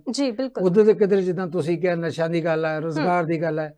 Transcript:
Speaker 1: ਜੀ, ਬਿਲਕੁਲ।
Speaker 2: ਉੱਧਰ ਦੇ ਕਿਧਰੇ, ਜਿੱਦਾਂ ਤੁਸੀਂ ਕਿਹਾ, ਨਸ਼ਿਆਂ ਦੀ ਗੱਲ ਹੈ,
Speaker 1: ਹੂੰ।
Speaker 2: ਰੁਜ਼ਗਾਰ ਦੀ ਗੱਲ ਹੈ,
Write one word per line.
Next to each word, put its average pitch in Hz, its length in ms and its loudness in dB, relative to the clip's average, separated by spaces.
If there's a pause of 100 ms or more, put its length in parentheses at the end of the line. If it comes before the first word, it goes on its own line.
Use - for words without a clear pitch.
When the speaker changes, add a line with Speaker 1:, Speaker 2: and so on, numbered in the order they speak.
(120)
Speaker 1:
ਜੀ, 269 200 -2
ਬਿਲਕੁਲ। 247 320 -4
Speaker 2:
ਉੱਧਰ 185 200 6
ਦੇ 214 100 6
ਕਿਧਰੇ, 196 280 2
ਜਿੱਦਾਂ 185 260 -2
ਤੁਸੀਂ 165 300 -2
ਕਿਹਾ, 175 180 0
ਨਸ਼ਿਆਂ 165 340 -2
ਦੀ 170 160 -2
ਗੱਲ 160 200 0
ਹੈ, 156 100 -2
Speaker 1:
ਹੂੰ। 151 80 -4
Speaker 2:
ਰੁਜ਼ਗਾਰ 175 400 0
ਦੀ 160 180 -2
ਗੱਲ 156 180 -2
ਹੈ, 151 180 -6